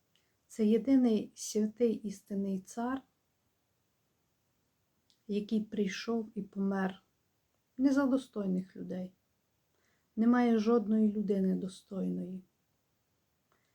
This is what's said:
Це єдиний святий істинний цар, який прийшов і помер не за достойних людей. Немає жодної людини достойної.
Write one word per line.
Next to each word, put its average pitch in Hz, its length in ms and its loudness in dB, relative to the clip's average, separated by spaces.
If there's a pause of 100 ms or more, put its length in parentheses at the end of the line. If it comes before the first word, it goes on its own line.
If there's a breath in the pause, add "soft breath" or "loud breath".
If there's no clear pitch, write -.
(460)
Це 220 200 -2
єдиний 226 680 4
святий 214 600 -2
істинний 196 680 -6
цар, 247 420 -8 (2250)
який 208 380 -4
прийшов 220 720 -4
і 190 80 -6
помер 196 600 -4 (760)
не 269 160 2
за 277 140 4
достойних 196 720 -2
людей. 185 360 -10 (1040)
Немає 240 420 4
жодної 214 540 2
людини 190 440 0
достойної. 185 840 -6 (1300)